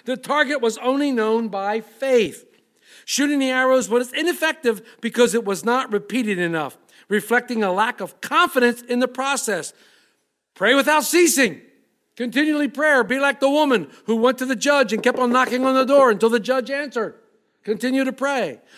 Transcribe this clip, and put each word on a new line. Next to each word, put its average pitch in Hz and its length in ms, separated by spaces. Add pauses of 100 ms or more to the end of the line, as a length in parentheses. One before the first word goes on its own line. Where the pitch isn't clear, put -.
The 247 120
target 277 440
was 226 180
only 277 340
known 226 340
by 202 340
faith. 226 640 (600)
Shooting 285 340
the 262 120
arrows 254 380
was 240 240
ineffective 311 880
because 233 320
it 226 120
was 196 200
not 240 280
repeated 202 460
enough, 165 380 (320)
reflecting 233 540
a 190 100
lack 220 280
of - 200
confidence 247 640
in 247 160
the 247 100
process. 247 640 (800)
Pray 220 200
without 294 300
ceasing. 277 580 (540)
Continually 294 520
prayer. 277 340
Be 240 160
like 277 220
the 269 80
woman 277 420 (140)
who 226 120
went 247 220
to 254 60
the 254 120
judge 277 360
and 220 100
kept 254 160
on 247 140
knocking 254 320
on 262 100
the 262 120
door 269 240
until 220 180
the 233 120
judge 247 300
answered. 262 440 (500)
Continue 254 400
to 262 80
pray. 247 480 (180)